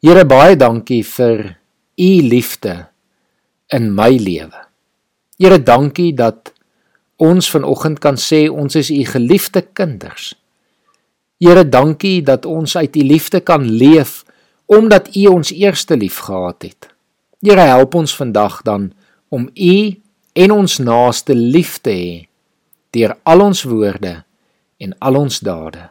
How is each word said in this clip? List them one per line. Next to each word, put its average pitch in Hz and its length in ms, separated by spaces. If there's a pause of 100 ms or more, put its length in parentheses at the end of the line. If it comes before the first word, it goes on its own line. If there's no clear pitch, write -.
Here, 170 280
baie 143 280
dankie 117 440
vir 107 560 (400)
u 185 140 (100)
liefde 117 540 (1000)
in 117 220
my 110 200
lewe. 85 500 (760)
Here, 185 200
dankie 139 560
dat 117 380 (680)
ons 175 280
vanoggend 143 520
kan 139 180
sê 156 300
ons 147 280
is 143 160
u 139 160
geliefde 143 520
kinders. - 720 (1080)
Here, 175 240
dankie 156 600
dat 131 200
ons 160 320
uit 151 180
u 147 80
liefde 156 380
kan 151 260
leef, 131 560 (420)
omdat 208 500
u 202 160
ons 175 200
eerste 175 460
lief 101 280
gehad 90 380
het. - 260 (540)
Here, 196 180
help 131 340
ons 160 200
vandag 104 500
dan 101 260 (380)
om 131 240
u 185 220 (580)
en 190 180
ons 202 280
naaste 123 560
lief 123 460
te 117 120
hê 87 220 (800)
deur 113 180 (140)
al 175 160
ons 196 240
woorde 101 460 (680)
en 95 180
al 135 200
ons 143 240
dade. 85 480